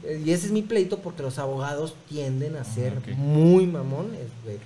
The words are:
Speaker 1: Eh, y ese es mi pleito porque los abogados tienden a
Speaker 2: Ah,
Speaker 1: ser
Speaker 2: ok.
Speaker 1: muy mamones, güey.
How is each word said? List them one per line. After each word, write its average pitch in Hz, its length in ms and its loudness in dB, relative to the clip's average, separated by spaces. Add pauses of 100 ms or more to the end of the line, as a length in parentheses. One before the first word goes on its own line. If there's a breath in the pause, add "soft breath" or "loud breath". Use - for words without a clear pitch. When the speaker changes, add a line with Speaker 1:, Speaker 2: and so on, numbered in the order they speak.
Speaker 1:
Eh, 156 220 -6
y 160 60 4
ese 175 140 0
es 208 60 -4
mi 220 80 2
pleito 202 380 0
porque 160 240 -10
los 131 160 -6
abogados 143 560 -4 (120)
tienden 147 500 -4
a 139 40 -8
Speaker 2:
Ah, - 40 -8
Speaker 1:
ser 127 340 -4
Speaker 2:
ok. 127 180 -8
Speaker 1:
muy 160 500 8
mamones, 151 600 -6 (180)
güey. 104 220 -10